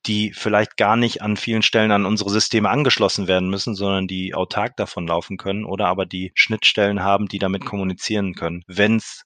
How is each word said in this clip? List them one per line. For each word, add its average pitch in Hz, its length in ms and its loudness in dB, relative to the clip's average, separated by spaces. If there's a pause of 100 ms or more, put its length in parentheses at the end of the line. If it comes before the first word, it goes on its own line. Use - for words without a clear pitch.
die 104 300 -2
vielleicht 104 420 0
gar 107 200 4
nicht 117 260 0
an 107 160 0
vielen 113 240 -2
Stellen 110 300 4
an 101 120 4
unsere 101 240 0
Systeme 107 400 2
angeschlossen 110 580 2
werden 92 220 2
müssen, 98 260 -4
sondern 95 320 -2
die 92 280 -4
autark 101 420 -4
davon 95 300 -6
laufen 85 320 -2
können 101 260 -4
oder 95 220 -2
aber 92 180 0
die 92 300 -6
Schnittstellen 101 680 0
haben, 101 240 2
die 98 120 -8
damit 95 260 -2
kommunizieren 98 680 -4
können. 85 320 -6
Wenn's 107 600 0